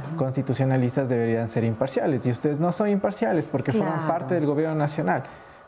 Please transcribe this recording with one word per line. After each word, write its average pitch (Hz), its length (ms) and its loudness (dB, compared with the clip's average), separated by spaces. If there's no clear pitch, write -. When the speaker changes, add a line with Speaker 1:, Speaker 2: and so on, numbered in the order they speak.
Speaker 1:
Ujú. 160 80 -8
Speaker 2:
constitucionalistas 131 920 0
deberían 117 380 2
ser 113 160 -2
imparciales, 127 600 0
y 127 60 2
ustedes 143 280 0
no 175 140 2
son 208 160 0
imparciales 202 580 0
porque - 240 -2
forman 202 220 2
Speaker 1:
Claro. 160 140 -2
Speaker 2:
parte 170 280 0
del 156 100 2
gobierno 156 300 0
nacional. 151 480 0